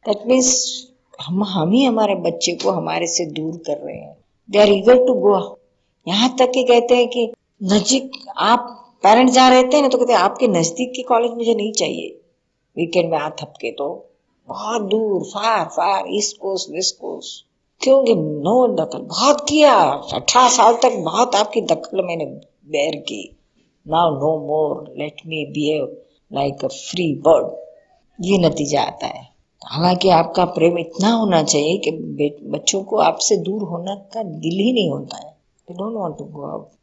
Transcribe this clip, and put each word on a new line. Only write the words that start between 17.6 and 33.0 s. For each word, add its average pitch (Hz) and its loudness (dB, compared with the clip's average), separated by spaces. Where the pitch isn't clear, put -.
क्योंकि 262 6
no 175 0
दखल, - -6
बहुत - 0
किया, 294 6
अठारह 247 4
साल 233 6
तक 233 2
बहुत 190 0
आपकी 208 0
दखल 170 -4
मैंने 160 -6
बेयर 151 -2
की। - -12
Now 165 2
no 147 -2
more, 151 -2
let 143 -12
me 156 -8
behave 147 -2
like 139 -4
a - -4
free 165 -4
bird। 156 4
ये 190 0
नतीजा 147 0
आता - -8
है। - -12
हालांकि 180 0
आपका 170 2
प्रेम 170 0
इतना 196 -2
होना 202 2
चाहिए 156 0
कि 151 -4
बे-, 147 -6
बच्चों 190 -4
को 202 -6
आपसे 165 0